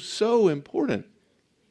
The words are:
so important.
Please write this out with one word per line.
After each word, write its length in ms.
so 460
important. 580